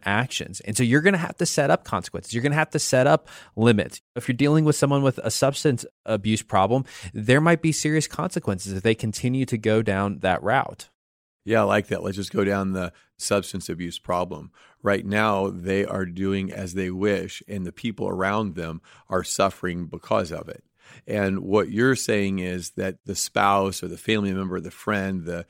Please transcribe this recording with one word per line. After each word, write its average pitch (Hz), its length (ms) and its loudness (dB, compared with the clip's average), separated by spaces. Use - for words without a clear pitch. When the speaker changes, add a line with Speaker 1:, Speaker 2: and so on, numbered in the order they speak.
Speaker 1:
actions." 101 560 -2
And 113 140 -6
so - 60 2
you're 127 200 4
gonna 185 180 4
have - 180 -6
to 175 80 0
set 143 240 2
up - 140 2
consequences. - 500 -6
You're 117 80 -2
gonna 143 140 0
have 156 160 0
to 156 80 0
set 131 260 4
up 151 240 2
limits. 110 460 4
If 123 120 -8
you're 127 80 0
dealing 147 300 6
with 151 100 4
someone 139 280 2
with 135 160 2
a - 100 -2
substance 127 560 0
abuse 107 340 0
problem, 110 440 2
there 120 260 4
might 165 220 4
be 160 100 2
serious 151 360 0
consequences 98 640 -4
if 95 80 -4
they 113 140 4
continue 127 500 -2
to 120 140 -2
go 110 240 2
down 98 380 -2
that 92 200 0
route. - 480 -2
Speaker 2:
Yeah, 110 120 4
I - 20 6
like 101 240 2
that. 85 160 -4
Let's 98 140 -4
just 95 140 -6
go 98 120 0
down 98 300 0
the 90 200 -6
substance - 520 -4
abuse 87 280 -8
problem. 90 540 -4
Right 101 200 0
now, 101 460 0
they 95 340 -2
are 98 220 -4
doing 95 460 -4
as 92 240 -8
they 92 160 -4
wish, 92 560 -2
and 95 180 -8
the 90 60 -10
people 104 360 -6
around 95 460 -2
them 82 280 -8
are 92 160 -2
suffering 90 640 -2
because 87 440 -2
of 82 160 -10
it. - 160 -16
And 98 320 0
what 95 300 2
you're 123 260 2
saying 101 440 0
is 90 320 -6
that 95 340 -4
the 98 100 -6
spouse 98 680 2
or 92 40 -6
the 87 100 -12
family 101 360 0
member, 92 260 -4
the 85 120 -10
friend, 95 520 -4
the 85 260 -8